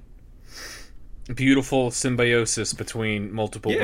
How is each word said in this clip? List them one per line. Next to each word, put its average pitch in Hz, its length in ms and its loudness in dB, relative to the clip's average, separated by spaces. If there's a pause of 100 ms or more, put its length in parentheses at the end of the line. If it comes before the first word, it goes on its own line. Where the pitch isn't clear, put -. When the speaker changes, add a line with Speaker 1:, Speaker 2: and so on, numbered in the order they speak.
(1300)
Speaker 1:
Beautiful 131 560 4
symbiosis 120 840 2
between 107 580 -4
multiple 107 400 0
Speaker 2:
Yeah. - 100 4